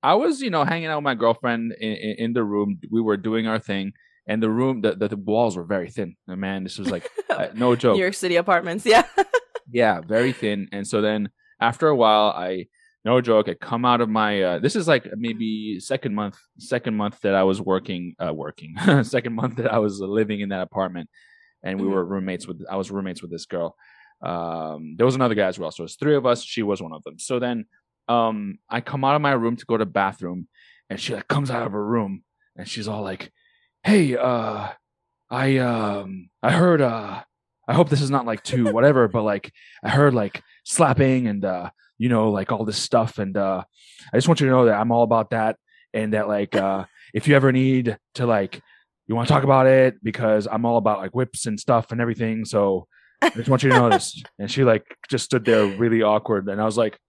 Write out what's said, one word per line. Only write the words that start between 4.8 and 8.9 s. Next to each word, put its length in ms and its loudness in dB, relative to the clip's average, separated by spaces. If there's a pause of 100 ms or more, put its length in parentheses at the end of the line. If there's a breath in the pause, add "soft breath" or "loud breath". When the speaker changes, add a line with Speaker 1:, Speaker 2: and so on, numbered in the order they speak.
Speaker 1:
the, 140 2
the, 140 -2
the 80 -6
walls 400 0
were 80 -8
very 260 -4
thin. 260 -8 (100)
And 140 -10
man, 240 -6
this 140 -12
was, 120 -6
like, 180 -8 (120)
Speaker 2:
<laughs> 100 -8
Speaker 1:
uh, 240 -2
no 220 2
joke. 200 2
Speaker 2:
New 60 2
York 120 -2
City 220 -2
apartments, 500 0
<laughs> 80 6